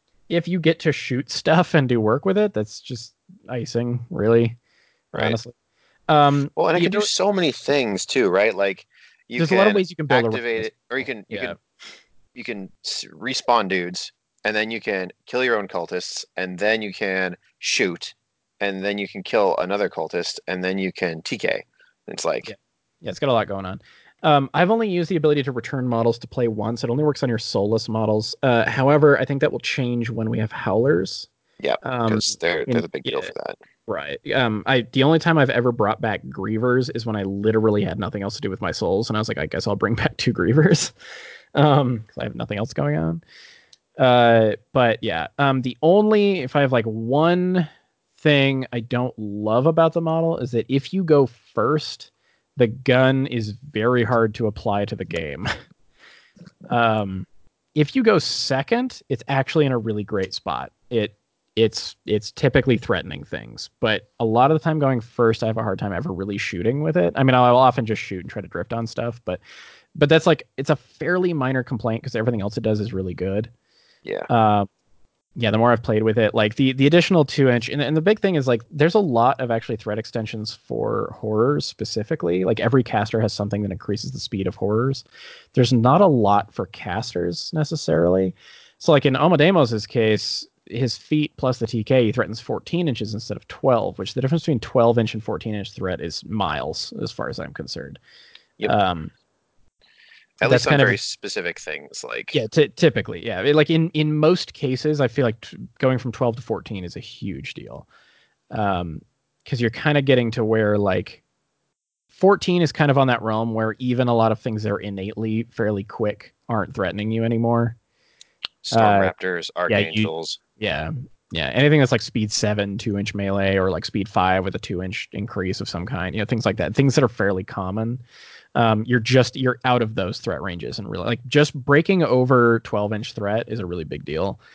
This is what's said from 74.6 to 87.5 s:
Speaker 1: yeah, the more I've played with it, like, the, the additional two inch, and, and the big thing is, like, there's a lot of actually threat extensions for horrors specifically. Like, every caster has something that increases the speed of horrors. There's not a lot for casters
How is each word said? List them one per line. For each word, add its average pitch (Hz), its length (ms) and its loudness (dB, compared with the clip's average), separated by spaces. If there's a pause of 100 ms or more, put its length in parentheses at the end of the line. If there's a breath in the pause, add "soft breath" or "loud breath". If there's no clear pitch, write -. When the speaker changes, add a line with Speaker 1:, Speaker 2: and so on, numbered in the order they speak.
Speaker 1:
yeah, 117 120 0
the 107 80 2
more 117 140 6
I've 117 100 4
played 110 220 0
with 110 140 2
it, 110 160 2
like, 107 220 2
the, 131 180 2
the 135 140 4
additional 170 360 6
two 139 240 2
inch, 120 220 2
and, 147 120 -4
and 139 140 0
the 160 60 2
big 202 180 2
thing 190 160 0
is, 131 140 0
like, 117 200 2
there's 156 260 2
a 220 40 4
lot 127 400 2
of 127 100 -4
actually 113 280 -2
threat 107 200 -6
extensions 110 560 -8
for 110 640 -4
horrors 117 480 0
specifically. - 800 -4
Like, 117 160 0
every 127 240 4
caster 110 380 0
has 110 100 2
something 104 300 -4
that 101 100 -2
increases 101 400 -6
the 123 80 -10
speed 95 260 -6
of 92 100 -6
horrors. 113 500 -2 (480 loud breath)
There's 123 180 6
not 127 300 6
a 202 60 8
lot 104 460 4
for 101 140 -6
casters - 880 -6